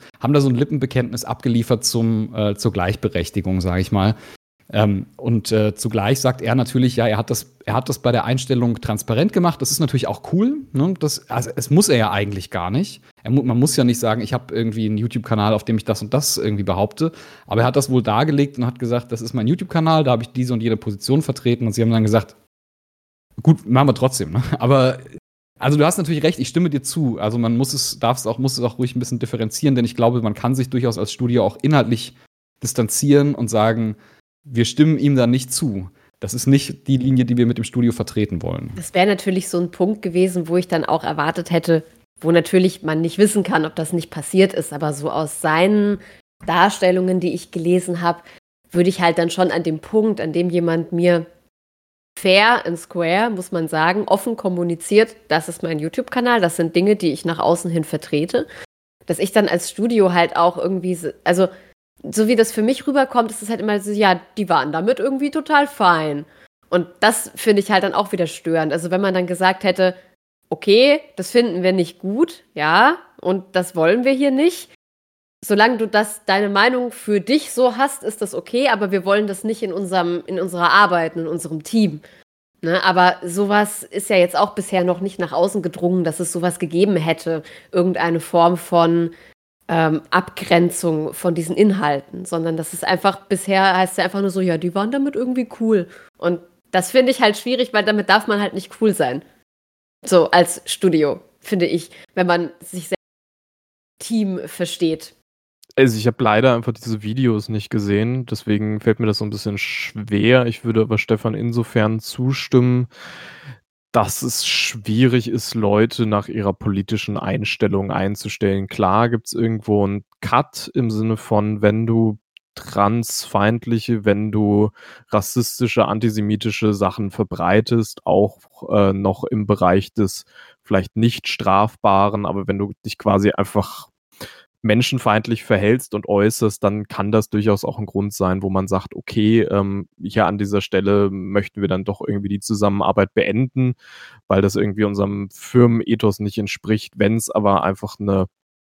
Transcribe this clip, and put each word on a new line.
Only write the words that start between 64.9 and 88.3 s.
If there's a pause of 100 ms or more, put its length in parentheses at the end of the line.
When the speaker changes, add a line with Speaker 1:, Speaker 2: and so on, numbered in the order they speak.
Speaker 2:
irgendwie
total
fein." (460)
Und (120)
das
finde
ich
halt
dann
auch
wieder
störend.
Also
wenn
man
dann
gesagt
hätte, (560)
"Okay, (160)
das
finden
wir
nicht
gut, (100)
ja, (220)
und (120)
das
wollen
wir
hier
nicht. (720)
Solange
du
das,
deine
Meinung
für
dich
so
hast,
ist
das
okay,
aber
wir
wollen
das
nicht
in
unserem,
in
unserer
Arbeit,
in
unserem
Team." (600)
Ne,
aber
sowas
ist
ja
jetzt
auch
bisher
noch
nicht
nach
außen
gedrungen,
dass
es
sowas
gegeben
hätte, (260)
irgendeine
Form